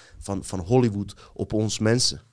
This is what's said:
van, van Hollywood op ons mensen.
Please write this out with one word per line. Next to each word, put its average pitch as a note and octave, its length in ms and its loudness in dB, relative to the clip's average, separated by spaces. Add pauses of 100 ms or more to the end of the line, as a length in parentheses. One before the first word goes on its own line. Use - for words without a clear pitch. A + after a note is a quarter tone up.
(200)
van, G2 240 -6
van F#2 160 -6
Hollywood G2+ 540 2 (200)
op - 200 -6
ons G#2+ 260 0
mensen. A#2 420 2 (120)